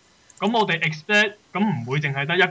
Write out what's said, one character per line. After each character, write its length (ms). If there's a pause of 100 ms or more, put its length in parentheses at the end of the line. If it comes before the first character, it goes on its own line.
(380)
咁 180
我 120
哋 120
expect， 540 (180)
咁 80
唔 300
會 100
淨 140
係 140
得 100
一 140